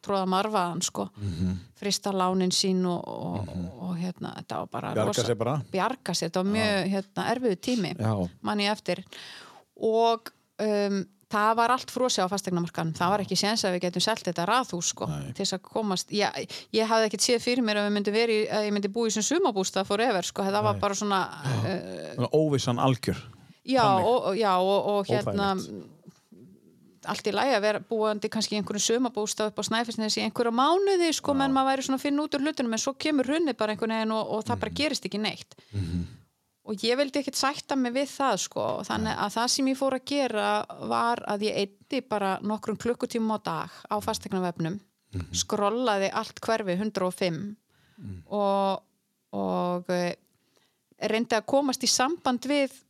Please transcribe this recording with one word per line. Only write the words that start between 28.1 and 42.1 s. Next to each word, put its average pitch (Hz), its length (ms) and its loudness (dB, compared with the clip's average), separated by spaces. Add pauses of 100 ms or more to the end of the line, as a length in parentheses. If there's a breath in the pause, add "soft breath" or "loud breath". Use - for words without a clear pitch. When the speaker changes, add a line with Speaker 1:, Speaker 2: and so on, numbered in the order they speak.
Speaker 1:
kannski 214 280 -2
í 208 60 0
einhverjum 202 200 -2 (180)
sumarbústað 220 460 0
upp 214 100 -4
á 208 60 -4
Snæfellsnesi 220 580 -2
í 214 100 0
einhverja 233 220 2
mánuði, 339 640 4
sko, - 180 -2
Speaker 2:
Já. 277 60 2
Speaker 1:
menn 269 140 2
maður 269 240 4
væri 269 100 -4
svona 269 120 0
að 262 40 -6
finna 285 240 2
út - 80 -4
úr 269 80 0
hlutunum, 277 300 0
en 226 60 -2
svo 269 200 -2
kemur 302 260 2
hrunið 285 320 2
bara 214 200 0
einhvern 220 180 -2
veginn 220 180 0
og, 220 200 -2
og 214 120 -2
það 233 160 -2
bara 220 100 -4
Speaker 2:
Mhm. - 40 -10
Speaker 1:
gerist 277 320 -2
ekki 202 140 -4
neitt. - 340 -6 (180 loud breath)
Speaker 2:
Mhm. 87 340 -2 (600 loud breath)
Speaker 1:
Og 208 100 -6
ég 233 200 0
vildi 285 220 0
ekkert 269 160 -4
sætta 285 420 -2
mig 247 180 0
við 277 120 0
það, 254 320 0
sko. 110 460 -4
Þannig 220 180 -2
Speaker 2:
Nei. 220 140 -2
Speaker 1:
að 202 180 -2
það 233 160 0
sem 269 160 2
ég 262 120 0
fór 269 140 0
að 254 120 -4
gera 214 600 0 (160)
var 233 340 0 (100)
að 208 140 -2
ég 214 160 -2
eyddi 226 520 -4
bara 196 340 0